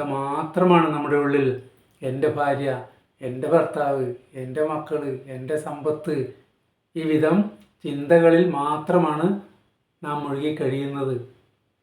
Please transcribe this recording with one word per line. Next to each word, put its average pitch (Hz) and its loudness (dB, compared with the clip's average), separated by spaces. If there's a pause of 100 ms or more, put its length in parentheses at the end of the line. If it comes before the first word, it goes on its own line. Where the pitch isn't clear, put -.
(160)
മാത്രമാണ് 160 4
നമ്മുടെ 143 0
ഉള്ളിൽ. 143 2 (640)
എൻ്റെ 143 0
ഭാര്യ, 143 0 (580)
എൻ്റെ 131 -6
ഭർത്താവ്, 139 0 (340)
എൻ്റെ 131 -4
മക്കള്, 147 -6 (240)
എൻ്റെ 131 -6 (120)
സമ്പത്ത്, 151 -4 (840)
ഈ 160 -6
വിധം 156 4 (480)
ചിന്തകളിൽ 165 6 (160)
മാത്രമാണ് 151 0 (800)
നാം 147 -4
മുഴുകി 143 -4
കഴിയുന്നത്. 139 -4 (680)